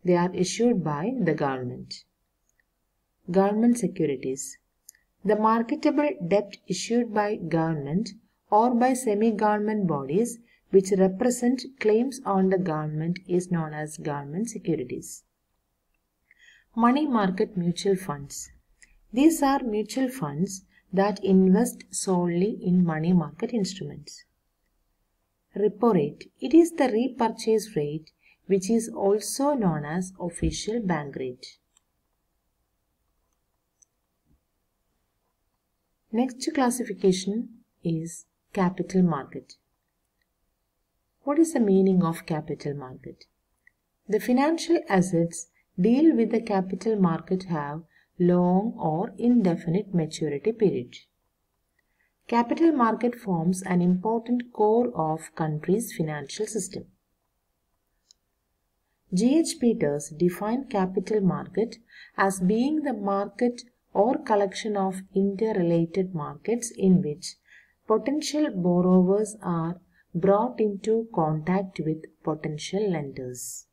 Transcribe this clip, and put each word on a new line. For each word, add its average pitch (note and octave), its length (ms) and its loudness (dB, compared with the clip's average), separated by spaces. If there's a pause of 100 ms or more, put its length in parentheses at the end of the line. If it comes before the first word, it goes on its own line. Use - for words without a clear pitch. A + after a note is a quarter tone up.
They F3 140 4
are F3+ 180 2
issued F#3+ 480 2
by D#3 360 -2
the D#3+ 140 2
government. C3 720 -4 (1300)
Government G#3+ 480 4
securities. C#3 760 -4 (680)
The G#3 140 2
marketable C4+ 720 2 (180)
debt G3 300 0 (100)
issued A3+ 460 -2
by G#3+ 240 0
government D#3+ 720 -2 (420)
or A#3 240 4
by B3 180 2
semi-government G#3+ 960 0
bodies D#3 500 -2 (320)
which G3 260 4
represent A#3+ 680 0 (160)
claims A3+ 440 0
on F#3+ 260 2
the F#3+ 100 2
government D#3 580 -4 (100)
is F3+ 220 -2
known D#3+ 240 -2
as D3+ 240 -10
government D3+ 520 -6
securities. D#3+ 760 -6 (1500)
Money B3+ 320 4
market G#3 500 0
mutual F3 380 0
funds. C#3+ 560 -10 (600)
These C#4 300 4
are C4+ 220 2
mutual A3 460 -2
funds D#3 540 -6 (300)
that G3 300 0
invest F#3+ 640 4
solely F3+ 720 0
in F3+ 240 4
money D#3+ 260 0
market F3 400 0
instruments. D3 720 -8 (1300)
Repo G#3 380 2
rate. D3 440 -2
It B3+ 140 -2
is E4 200 6
the C4+ 160 0
repurchase A3+ 880 -2
rate D3+ 360 -6 (340)
which F#3+ 240 0
is A3+ 260 0
also G#3+ 600 0
known E3 300 0
as F#3 340 -6
official F3+ 600 -4
bank D3+ 360 -4
rate. B2+ 420 -12 (4000)
Next B3+ 420 -2
classification A3 960 0 (340)
is E3 420 -6 (280)
capital F#3 480 0
market. D3 540 -2 (1700)
What D4 160 0
is D#4+ 140 4
the C4+ 60 0
meaning F#3+ 440 6
of E3 220 -2
capital D3+ 480 -6
market? C3+ 520 -14 (840)
The G#3 120 0
financial D4 680 2
assets F3 600 0 (300)
deal B3+ 380 6
with A3+ 160 2
the A3+ 80 2
capital G3+ 560 -2
market F#3 500 0
have D#3 360 -6 (360)
long F3+ 600 2
or E3+ 400 -2
indefinite G3+ 760 2
maturity D#3 600 -2
period. C#3 420 0 (1300)
Capital A#3+ 440 2
market A#3+ 440 0
forms F3+ 480 -2
an F3+ 180 2
important A3+ 720 0
core A3 420 2
of D#3+ 400 -4
country's E3 560 -2
financial D3+ 540 -6
system. - 400 -10 (2250)
G B3 240 4
H - 220 0
Peters D#3 580 0
defined G3+ 520 -2
capital G3 500 -2
market F3 560 -2 (420)
as G3 220 0
being B3+ 440 0
the C4+ 100 -4
market G3+ 720 -2 (300)
or A#3 240 2
collection G#3 600 -2
of F#3+ 240 -2 (120)
interrelated F#3+ 1000 0
markets D3+ 560 -6
in F#3 300 4
which D3 340 -8 (520)
potential C#4+ 640 0
borrowers F3+ 920 4
are E3+ 360 -4 (360)
brought G3+ 440 2
into A3 540 -2
contact F3 720 -2
with D#3 180 -4 (200)
potential D#3+ 680 -4
lenders. C3+ 840 -8